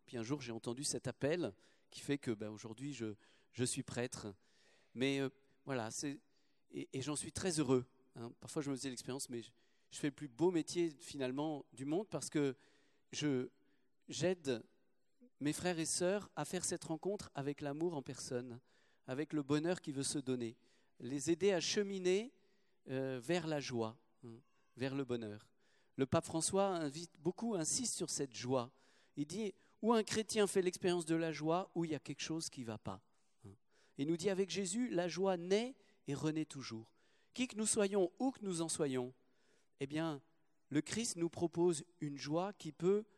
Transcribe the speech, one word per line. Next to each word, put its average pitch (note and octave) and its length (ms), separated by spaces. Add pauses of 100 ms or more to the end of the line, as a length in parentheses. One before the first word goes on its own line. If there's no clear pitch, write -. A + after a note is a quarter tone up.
Puis C3 140
un A#2 40
jour C3+ 200
j'ai A#2+ 100
entendu A#2+ 320
cet - 220
appel C3+ 480 (340)
qui - 120
fait C#3+ 180
que, B2 140
ben, G#2+ 180
aujourd'hui A2+ 420
je, A2+ 220 (380)
je B2 120
suis B2 180
prêtre. - 440 (680)
Mais, C3+ 280
euh, C3 100 (340)
voilà, A#2+ 260
c'est, C#3+ 300 (500)
et, C#3 220
et C3+ 80
j'en C#3 160
suis - 160
très E3+ 260
heureux, B2+ 280 (300)
hein. A#2 220
Parfois - 220
je C#3 100
me C3+ 60
faisais C3 140
l'expérience, B2+ 400
mais A#2+ 100
je, A2 100 (400)
je - 80
fais D3+ 100
le C3+ 60
plus D3 140
beau C#3 220
métier E3+ 400 (100)
finalement C#3 720
du C3+ 140
monde F3 240
parce D#3+ 180
que C#3+ 260 (560)
je, C3+ 380 (580)
j'aide D3 560 (800)
mes D3 140
frères F3 240
et D#3+ 80
sœurs F#3 500
à D3 80
faire - 220
cette - 180
rencontre F#3 500
avec C#3+ 280
l'amour D3+ 340
en C3+ 60
personne, B2 580 (480)
avec C#3 240
le D3+ 120
bonheur D3+ 360
qui D3+ 120
veut C3+ 100
se C3+ 160
donner, B2 380 (420)
les C#3+ 320
aider F3 220
à E3+ 80
cheminer, G3 720 (560)
euh, C3 340
vers E3 240
la D3+ 140
joie, A2+ 360 (280)
hein, A#2 160 (360)
vers C3 200
le C#3 80
bonheur. A2+ 440 (460)
Le C3 120
pape E3 180
François F#3+ 420
invite E3 540
beaucoup, G#3 340
insiste G3+ 400
sur E3+ 160
cette C3+ 240
joie. B2 380 (440)
Il D3 100
dit, F#3+ 280 (260)
où A3 120
un A3+ 100
chrétien G#3+ 460
fait F#3+ 140
l'expérience F3 440
de D#3+ 80
la E3 160
joie, D#3+ 460
où E3+ 80
il D#3 80
y - 20
a C3 60
quelque - 220
chose D#3+ 280
qui B2+ 140
va A2 140
pas, G2 220 (440)
hein. G2 100 (440)
Il C#3 100
nous E3+ 80
dit, E3+ 120
avec F#3+ 220
Jésus, G3 380
la F3+ 180
joie F#3 300
naît G3+ 400 (320)
et C#3 60
renaît D#3 300
toujours. A2+ 480 (400)
Qui B3+ 140
que A3 100
nous G#3+ 100
soyons, G3+ 520
où B3+ 140
que - 120
nous F3+ 160
en E3 80
soyons, C3 460 (640)
eh C#3 80
bien, D3+ 340 (480)
le D3 120
Christ A3 360
nous E3+ 120
propose E3+ 560 (160)
une C#3+ 160
joie D#3 380
qui D#3 180
peut G3+ 320 (140)